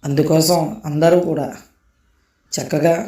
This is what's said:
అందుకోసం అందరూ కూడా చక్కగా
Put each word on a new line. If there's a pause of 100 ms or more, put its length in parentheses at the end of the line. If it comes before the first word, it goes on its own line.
అందుకోసం (240)
అందరూ
కూడా (1040)
చక్కగా (140)